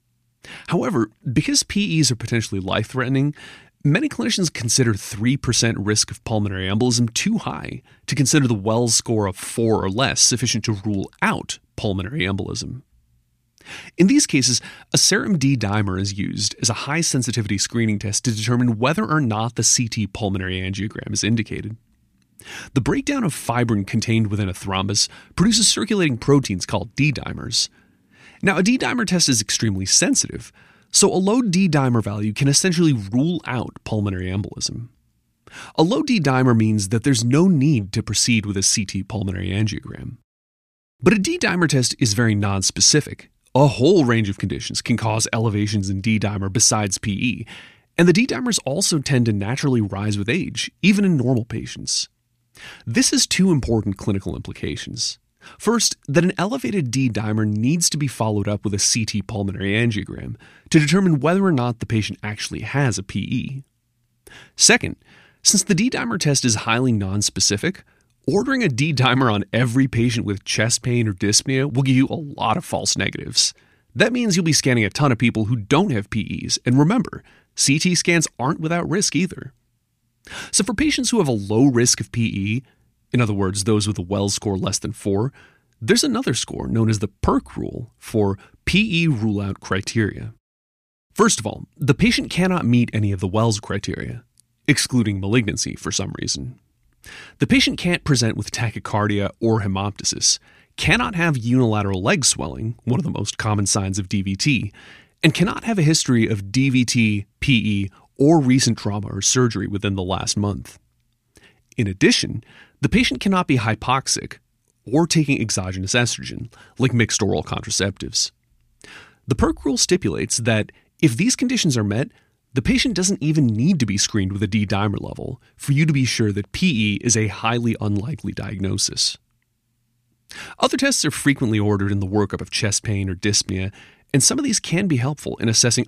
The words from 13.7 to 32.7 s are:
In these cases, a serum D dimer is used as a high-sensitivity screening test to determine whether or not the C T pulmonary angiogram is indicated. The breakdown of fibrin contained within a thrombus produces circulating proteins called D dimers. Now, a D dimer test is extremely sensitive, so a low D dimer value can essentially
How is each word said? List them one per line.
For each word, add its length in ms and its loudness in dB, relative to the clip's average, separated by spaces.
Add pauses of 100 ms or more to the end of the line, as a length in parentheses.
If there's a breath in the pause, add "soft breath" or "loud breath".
In 100 6
these 200 4
cases, 340 2 (340 loud breath)
a 40 4
serum 400 2
D 180 2
dimer 440 0
is 140 -4
used 480 -4
as 80 0
a 40 0
high-sensitivity 840 -2
screening 400 0
test 260 -4
to 100 0
determine 440 0
whether 260 0
or 160 2
not 360 0
the 60 -2
C 260 2
T 180 -2
pulmonary 540 -4
angiogram 520 -6
is 100 -4
indicated. 540 -2 (1000 loud breath)
The 60 4
breakdown 440 0
of 100 0
fibrin 500 0
contained 440 0
within 200 -2
a 40 -6
thrombus 560 -2 (260 loud breath)
produces 320 4
circulating 520 0
proteins 480 2
called 280 -6
D 160 0
dimers. 580 -4 (760 soft breath)
Now, 160 2
a 40 4
D 160 2
dimer 280 -2
test 220 2
is 120 2
extremely 460 -2
sensitive, 640 0 (400 soft breath)
so 180 4
a 60 0
low 240 2
D 280 2
dimer 360 2
value 280 -4
can 140 0
essentially 460 4